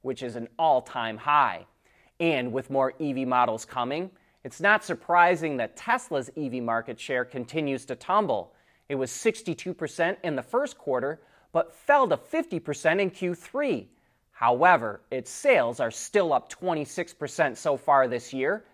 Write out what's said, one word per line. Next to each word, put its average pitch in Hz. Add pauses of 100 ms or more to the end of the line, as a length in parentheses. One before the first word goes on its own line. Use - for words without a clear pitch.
which 123
is 120
an 117 (100)
all-time 127
high. 127 (540)
And 139
with 131
more 135
E 147
V 131
models 123
coming, 143 (320)
it's -
not 202
surprising 175
that 117
Tesla's 156
E 147
V 127
market 117
share 127
continues 135
to 127
tumble. 165 (360)
It 143
was 131
sixty-two -
percent 170
in 156
the 127
first 269
quarter, 131 (320)
but -
fell 285
to 151
fifty 311
percent 160
in 196
Q 180
three. 175 (440)
However, 123 (100)
its 127
sales 143
are 117
still 180
up 127
twenty-six 170
percent 143
so 147
far 135
this 120
year, 147 (100)